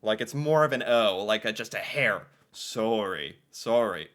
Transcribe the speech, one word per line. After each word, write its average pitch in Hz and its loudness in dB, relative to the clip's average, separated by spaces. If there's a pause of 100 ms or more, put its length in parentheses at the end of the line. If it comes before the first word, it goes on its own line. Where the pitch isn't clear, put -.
Like, 127 0
it's 117 -6
more 151 4
of 139 0
an 127 -2
O, 107 4
like 107 0
a, 110 0
just 110 -8
a 107 -6
hair. 104 -2 (240)
Sorry. 101 -4 (140)
Sorry. 110 -2